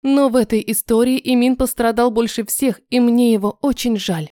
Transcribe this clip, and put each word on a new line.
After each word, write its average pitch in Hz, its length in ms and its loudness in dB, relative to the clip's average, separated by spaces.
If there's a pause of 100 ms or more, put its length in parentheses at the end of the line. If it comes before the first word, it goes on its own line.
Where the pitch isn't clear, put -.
Но 277 260 2
в 233 80 0
этой 220 320 2
истории 233 560 0
Эмин 254 320 2
пострадал 240 560 0
больше 226 340 -4
всех, - 440 -4
и 247 100 0
мне 240 320 4
его 208 300 -2
очень 240 340 -2
жаль. 170 380 -6